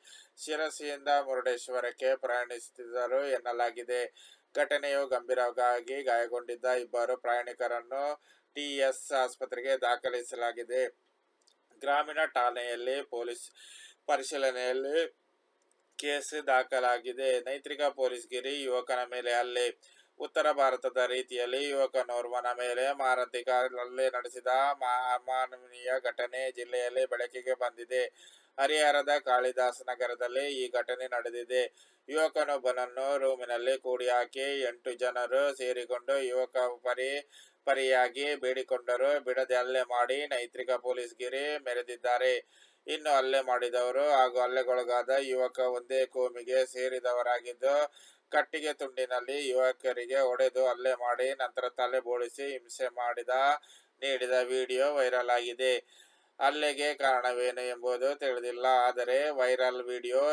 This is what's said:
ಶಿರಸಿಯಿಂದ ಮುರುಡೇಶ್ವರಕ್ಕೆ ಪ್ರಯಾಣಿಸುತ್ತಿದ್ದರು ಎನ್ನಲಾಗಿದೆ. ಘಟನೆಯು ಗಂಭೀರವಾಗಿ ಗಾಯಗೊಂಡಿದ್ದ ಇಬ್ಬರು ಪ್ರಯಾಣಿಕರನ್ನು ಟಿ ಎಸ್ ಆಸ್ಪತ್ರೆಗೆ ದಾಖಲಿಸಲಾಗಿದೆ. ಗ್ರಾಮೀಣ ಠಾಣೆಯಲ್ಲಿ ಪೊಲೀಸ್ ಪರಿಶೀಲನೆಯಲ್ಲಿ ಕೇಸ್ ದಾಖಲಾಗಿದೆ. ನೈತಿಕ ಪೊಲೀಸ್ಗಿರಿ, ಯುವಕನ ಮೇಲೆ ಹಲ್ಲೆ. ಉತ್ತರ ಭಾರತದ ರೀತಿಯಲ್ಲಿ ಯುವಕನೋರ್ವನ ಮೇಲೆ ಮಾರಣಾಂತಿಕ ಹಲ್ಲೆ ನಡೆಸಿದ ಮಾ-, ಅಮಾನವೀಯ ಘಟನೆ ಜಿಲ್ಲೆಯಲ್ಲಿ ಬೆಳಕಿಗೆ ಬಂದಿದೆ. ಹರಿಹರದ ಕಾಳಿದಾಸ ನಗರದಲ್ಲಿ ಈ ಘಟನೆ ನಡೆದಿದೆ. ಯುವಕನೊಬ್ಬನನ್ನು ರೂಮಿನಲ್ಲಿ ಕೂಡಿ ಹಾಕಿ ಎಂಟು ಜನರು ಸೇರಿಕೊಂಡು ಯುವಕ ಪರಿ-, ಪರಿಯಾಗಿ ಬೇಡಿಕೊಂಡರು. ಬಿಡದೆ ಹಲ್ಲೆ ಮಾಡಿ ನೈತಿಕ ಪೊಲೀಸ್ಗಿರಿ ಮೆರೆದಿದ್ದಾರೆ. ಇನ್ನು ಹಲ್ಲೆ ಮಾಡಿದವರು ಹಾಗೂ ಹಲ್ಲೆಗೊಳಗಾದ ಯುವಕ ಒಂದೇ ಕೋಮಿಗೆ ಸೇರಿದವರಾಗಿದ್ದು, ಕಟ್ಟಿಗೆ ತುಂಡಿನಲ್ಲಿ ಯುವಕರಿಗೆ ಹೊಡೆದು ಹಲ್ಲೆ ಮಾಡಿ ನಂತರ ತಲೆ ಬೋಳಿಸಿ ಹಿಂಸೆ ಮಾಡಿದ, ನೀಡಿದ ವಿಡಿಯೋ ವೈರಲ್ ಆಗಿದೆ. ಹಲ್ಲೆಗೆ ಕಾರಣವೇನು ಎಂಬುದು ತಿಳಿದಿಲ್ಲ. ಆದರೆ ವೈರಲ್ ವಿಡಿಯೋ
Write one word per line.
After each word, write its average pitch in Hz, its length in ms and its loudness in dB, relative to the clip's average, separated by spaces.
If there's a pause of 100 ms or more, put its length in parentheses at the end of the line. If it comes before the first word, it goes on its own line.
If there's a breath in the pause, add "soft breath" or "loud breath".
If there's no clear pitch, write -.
(380 loud breath)
ಶಿರಸಿಯಿಂದ 151 720 -4 (120)
ಮುರುಡೇಶ್ವರಕ್ಕೆ 127 920 -2
ಪ್ರಯಾಣಿಸುತ್ತಿದ್ದರು 123 1120 -2
ಎನ್ನಲಾಗಿದೆ. 120 760 -2 (540 loud breath)
ಘಟನೆಯು 143 520 0
ಗಂಭೀರವಾಗಿ 123 960 2
ಗಾಯಗೊಂಡಿದ್ದ 120 640 0 (120)
ಇಬ್ಬರು 123 400 0
ಪ್ರಯಾಣಿಕರನ್ನು 120 840 -2 (520 soft breath)
ಟಿ 147 120 -6 (100)
ಎಸ್ 135 360 0
ಆಸ್ಪತ್ರೆಗೆ 127 680 0
ದಾಖಲಿಸಲಾಗಿದೆ. 120 1040 -2 (960)
ಗ್ರಾಮೀಣ 147 440 0
ಠಾಣೆಯಲ್ಲಿ 123 760 0
ಪೊಲೀಸ್ 120 440 -8 (600 loud breath)
ಪರಿಶೀಲನೆಯಲ್ಲಿ 135 920 0 (1000)
ಕೇಸ್ 143 340 -4 (120)
ದಾಖಲಾಗಿದೆ. 127 840 2 (100)
ನೈತಿಕ 139 500 -6
ಪೊಲೀಸ್ಗಿರಿ, 127 720 -4
ಯುವಕನ 123 480 -2
ಮೇಲೆ 120 240 -4
ಹಲ್ಲೆ. 123 300 0 (560 soft breath)
ಉತ್ತರ 151 320 0
ಭಾರತದ 131 540 2
ರೀತಿಯಲ್ಲಿ 123 640 -2
ಯುವಕನೋರ್ವನ 123 840 0
ಮೇಲೆ 123 300 -2 (100)
ಮಾರಣಾಂತಿಕ 127 560 0 (240)
ಹಲ್ಲೆ 123 360 -4
ನಡೆಸಿದ 123 420 -4 (220)
ಮಾ-, 127 280 0 (100)
ಅಮಾನವೀಯ 127 800 -4 (120)
ಘಟನೆ 123 380 -4 (100)
ಜಿಲ್ಲೆಯಲ್ಲಿ 123 540 -2
ಬೆಳಕಿಗೆ 123 500 -4
ಬಂದಿದೆ. 123 480 -2 (540 loud breath)
ಹರಿಹರದ 147 600 4
ಕಾಳಿದಾಸ 127 680 2
ನಗರದಲ್ಲಿ 123 680 -2
ಈ 131 160 -4
ಘಟನೆ 123 380 -2
ನಡೆದಿದೆ. 120 560 -2 (460 soft breath)
ಯುವಕನೊಬ್ಬನನ್ನು 135 960 0 (100)
ರೂಮಿನಲ್ಲಿ 123 600 0
ಕೂಡಿ 127 320 -2
ಹಾಕಿ 135 380 0 (140)
ಎಂಟು 123 320 -4
ಜನರು 123 500 0 (120)
ಸೇರಿಕೊಂಡು 123 640 -2
ಯುವಕ 127 360 0 (240)
ಪರಿ-, 131 420 -2 (420 loud breath)
ಪರಿಯಾಗಿ 131 600 2 (100)
ಬೇಡಿಕೊಂಡರು. 127 840 0
ಬಿಡದೆ 127 360 0
ಹಲ್ಲೆ 127 280 2
ಮಾಡಿ 123 440 0
ನೈತಿಕ 123 500 -4
ಪೊಲೀಸ್ಗಿರಿ 123 680 -6 (120)
ಮೆರೆದಿದ್ದಾರೆ. 123 760 0 (540 soft breath)
ಇನ್ನು 151 240 -2
ಹಲ್ಲೆ 135 300 4
ಮಾಡಿದವರು 123 680 0
ಹಾಗೂ 127 300 4
ಹಲ್ಲೆಗೊಳಗಾದ 123 800 0
ಯುವಕ 127 380 0 (100)
ಒಂದೇ 123 360 0
ಕೋಮಿಗೆ 123 600 -2
ಸೇರಿದವರಾಗಿದ್ದು, 123 1080 -2 (580 loud breath)
ಕಟ್ಟಿಗೆ 151 420 0
ತುಂಡಿನಲ್ಲಿ 127 640 -4 (100)
ಯುವಕರಿಗೆ 127 720 0
ಹೊಡೆದು 127 460 2
ಹಲ್ಲೆ 127 300 0
ಮಾಡಿ 123 380 0
ನಂತರ 127 360 -4
ತಲೆ 127 300 -2
ಬೋಳಿಸಿ 123 480 -4
ಹಿಂಸೆ 127 420 -6
ಮಾಡಿದ, 120 440 -4 (680 loud breath)
ನೀಡಿದ 127 340 0 (120)
ವಿಡಿಯೋ 127 460 0
ವೈರಲ್ 123 360 2
ಆಗಿದೆ. 123 440 2 (640 soft breath)
ಹಲ್ಲೆಗೆ 147 540 2
ಕಾರಣವೇನು 123 760 2
ಎಂಬುದು 123 480 0
ತಿಳಿದಿಲ್ಲ. 123 500 -2 (160)
ಆದರೆ 123 380 2 (100)
ವೈರಲ್ 127 540 2
ವಿಡಿಯೋ 123 500 0